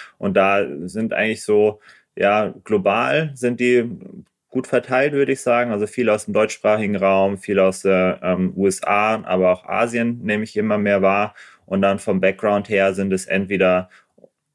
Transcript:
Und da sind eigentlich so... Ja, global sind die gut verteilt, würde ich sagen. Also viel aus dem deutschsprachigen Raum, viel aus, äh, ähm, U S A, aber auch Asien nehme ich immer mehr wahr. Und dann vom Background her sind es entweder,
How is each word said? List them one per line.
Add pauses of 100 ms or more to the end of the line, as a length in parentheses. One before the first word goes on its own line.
(160)
Und
da (200)
sind
eigentlich
so... (360)
Ja, (100)
global
sind
die (680)
gut
verteilt,
würde
ich
sagen.
Also
viel
aus
dem
deutschsprachigen
Raum,
viel
aus,
äh,
ähm,
U
S
A,
aber
auch
Asien
nehme
ich
immer
mehr
wahr. (300)
Und
dann
vom
Background
her
sind
es
entweder, (640)